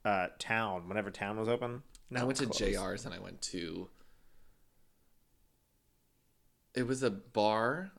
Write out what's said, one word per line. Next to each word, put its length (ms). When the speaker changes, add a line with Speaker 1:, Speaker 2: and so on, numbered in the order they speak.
Speaker 1:
uh, 220
Town, 480
whenever 240
Town 260
was 120
open. 340
Speaker 2:
I 80
Speaker 1:
Now 80
Speaker 2:
went 100
to 80
Speaker 1:
closed. 140
Speaker 2:
J 160
R's 300
and 80
I 60
went 220
to, 360
it 140
was 160
a 60
bar 880